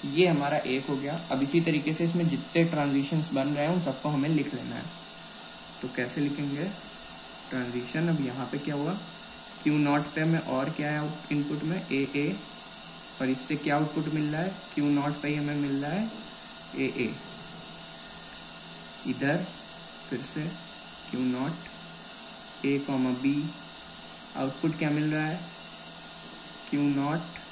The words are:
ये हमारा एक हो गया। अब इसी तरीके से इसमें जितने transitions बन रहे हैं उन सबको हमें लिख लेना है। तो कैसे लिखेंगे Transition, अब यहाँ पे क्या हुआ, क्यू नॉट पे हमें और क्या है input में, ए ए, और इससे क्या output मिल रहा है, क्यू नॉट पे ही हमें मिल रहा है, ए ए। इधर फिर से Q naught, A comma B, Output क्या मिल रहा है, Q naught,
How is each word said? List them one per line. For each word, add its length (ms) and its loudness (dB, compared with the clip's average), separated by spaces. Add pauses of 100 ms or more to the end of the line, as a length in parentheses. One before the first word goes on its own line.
ये 200 6
हमारा 300 4
एक 320 0
हो 60 2
गया। 240 -2 (120)
अब 120 2
इसी 180 4
तरीके 320 4
से 100 2
इसमें 240 4
जितने 380 4
transitions 680 4
बन 140 4
रहे 180 2
हैं 80 4
उन 80 4
सबको 280 -2
हमें 200 2
लिख 240 4
लेना 220 -6
है। 80 -6 (1000)
तो 140 -4
कैसे 260 0
लिखेंगे 440 0 (840)
Transition, 580 0
अब 140 4
यहाँ 300 0
पे 80 -2
क्या 160 -2
हुआ, 180 0 (720)
क्यू 160 6
नॉट 260 6
पे 160 -2
हमें 180 6
और 300 2
क्या 220 0
है 180 0 (220)
input 320 2
में, 140 2
ए 380 2
ए, 200 2 (880)
और 80 4
इससे 280 2
क्या 180 4
output 340 2
मिल 160 2
रहा 160 0
है, 100 0 (220)
क्यू 180 4
नॉट 300 4
पे 60 -2
ही 80 2
हमें 220 2
मिल 240 2
रहा 100 0
है, 180 0 (680)
ए 220 2
ए। 160 0 (1900)
इधर 380 2 (640)
फिर 140 -2
से 200 -4 (680)
Q 120 -2
naught, 440 0 (1000)
A 160 4
comma 280 4 (120)
B, 120 6 (1040)
Output 400 0
क्या 120 2
मिल 240 4
रहा 120 2
है, 140 -2 (1300)
Q 140 4
naught, 360 4 (320)